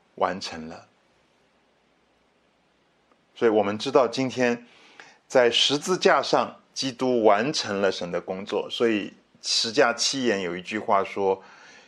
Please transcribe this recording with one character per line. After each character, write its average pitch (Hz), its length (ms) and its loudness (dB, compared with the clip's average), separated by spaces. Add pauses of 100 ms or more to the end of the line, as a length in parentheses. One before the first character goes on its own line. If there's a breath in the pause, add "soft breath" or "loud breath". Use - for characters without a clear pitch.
(160)
完 92 240 -4
成 - 300 -12
了。 85 180 -18 (2500)
所 - 100 0
以 117 60 6
我 107 100 4
们 101 160 -2
知 131 140 -6
道 127 160 6
今 131 220 -2
天 120 360 -2 (640 loud breath)
在 120 240 4
十 - 260 2
字 175 200 -2
架 170 240 4
上， 123 400 -2 (120)
基 - 160 -6
督 123 360 0
完 107 260 4
成 104 300 -4
了 98 100 2
神 90 180 -10
的 87 120 -4
工 95 240 -10
作， 98 260 -4
所 120 160 0
以 104 240 -2 (300)
十 - 320 -4
架 127 180 4
七 131 320 -4
言 104 180 0
有 87 140 -4
一 92 60 -8
句 107 180 -8
话 98 240 0
说， 95 400 -2 (440 loud breath)